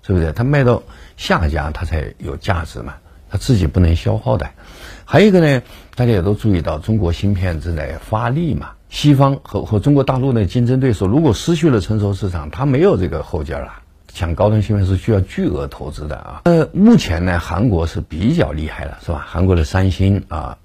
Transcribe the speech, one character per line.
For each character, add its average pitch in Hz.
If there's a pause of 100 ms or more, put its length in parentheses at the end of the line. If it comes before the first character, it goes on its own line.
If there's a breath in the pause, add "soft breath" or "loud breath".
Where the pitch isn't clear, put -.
是 -
不 90
是？ 80
它 117
卖 139
到 120 (340 loud breath)
下 165
家， 73
它 -
才 76
有 69
价 85
值 -
嘛， 57 (360 soft breath)
它 101
自 -
己 90
不 71
能 85
消 104
耗 113
的。 - (560 loud breath)
还 -
有 214
一 -
个 185
呢， 143 (320 loud breath)
大 123
家 120
也 101
都 98
注 104
意 85
到， 78
中 110
国 87
芯 98
片 90
正 82
在 73
发 117
力 151
嘛。 - (180)
西 147
方 139
和， -
和 107
中 143
国 139
大 131
陆 131
的 113
竞 120
争 127
对 131
手， 98
如 117
果 151
失 165
去 160
了 117
成 107
熟 101
市 95
场， 78
它 131
没 139
有 185
这 90
个 80
后 78
劲 73
儿 -
了。 - (360)
抢 -
高 92
端 107
芯 104
片 98
是 95
需 113
要 98
巨 180
额 69
投 -
资 -
的 73
啊。 -
呃， 165
目 214
前 87
呢， 90
韩 92
国 85
是 -
比 92
较 101
厉 78
害 -
的， 76
是 -
吧？ 73
韩 87
国 92
的 82
三 92
星 95
啊 67